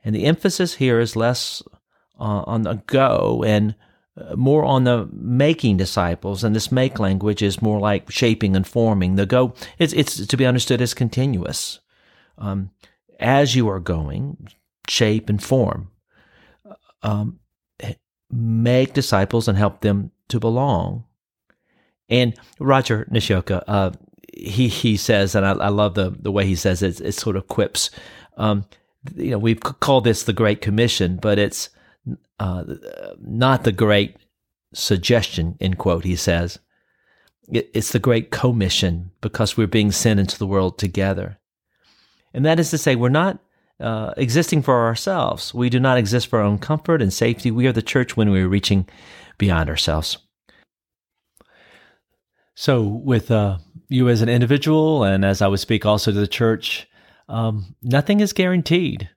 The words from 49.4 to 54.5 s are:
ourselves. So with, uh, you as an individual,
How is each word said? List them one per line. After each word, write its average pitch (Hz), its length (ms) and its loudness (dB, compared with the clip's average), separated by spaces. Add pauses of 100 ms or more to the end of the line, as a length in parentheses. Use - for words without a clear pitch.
ourselves. 78 500 -4 (2250)
So 127 260 0
with, 117 480 0
uh, 104 280 2 (300)
you 127 200 2
as 113 140 4
an 113 80 2
individual, 143 760 2